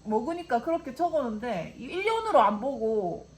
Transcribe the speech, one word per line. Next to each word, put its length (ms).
먹으니까 580
그렇게 320
적었는데 840
이 60
일 200
년으로 360
안 200
보고 680